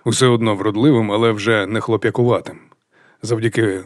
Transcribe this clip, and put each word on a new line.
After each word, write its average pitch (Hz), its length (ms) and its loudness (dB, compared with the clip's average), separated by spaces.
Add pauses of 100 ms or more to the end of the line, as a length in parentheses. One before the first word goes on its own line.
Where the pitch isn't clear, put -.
Усе 120 220 2
одно 113 300 2
вродливим, 107 560 2
але 113 200 2
вже 104 340 0
не 107 140 -4
хлоп'якуватим. 113 800 -2 (640)
Завдяки 110 640 -2